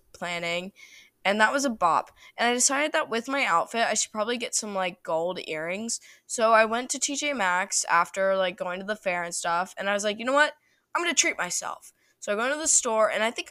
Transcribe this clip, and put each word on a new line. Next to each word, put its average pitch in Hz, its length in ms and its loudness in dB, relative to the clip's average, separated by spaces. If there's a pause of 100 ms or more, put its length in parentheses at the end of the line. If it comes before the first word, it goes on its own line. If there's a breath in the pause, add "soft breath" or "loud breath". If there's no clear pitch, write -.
(120)
planning, 175 640 -6 (520 loud breath)
and 202 140 2
that 220 140 6
was 277 100 0
a 277 60 0
bop. 170 420 2 (240 loud breath)
And 233 140 2
I 240 40 2
decided 277 380 2
that 311 160 0
with 226 220 -4
my 269 160 0
outfit, 196 420 2
I 214 60 0
should - 180 -2
probably 226 260 -2
get 233 160 -6
some, 208 220 -4
like, 185 280 -4
gold 170 440 -2
earrings. 180 540 -6 (260 loud breath)
So 226 240 2
I 226 140 8
went 233 240 -2
to 269 100 -4
T 285 160 -2
J 294 160 -2
Maxx 190 540 0
after, 190 500 2
like, 185 220 0
going 185 240 -6
to 190 40 -10
the 208 120 -4
fair 175 260 -2
and 175 100 -6
stuff, 175 440 -2
and 196 120 -4
I 202 40 2
was 202 100 -2
like, 214 160 -2
"You 226 60 -8
know 262 80 0
what? 294 200 4 (400)
I'm 320 80 -2
gonna 339 120 0
treat - 240 2
myself." - 560 -6 (260)
So 208 140 -4
I - 20 0
go 220 80 -2
into 285 140 0
the 302 100 -4
store, 220 420 2
and 196 140 0
I 233 80 0
think 349 200 -10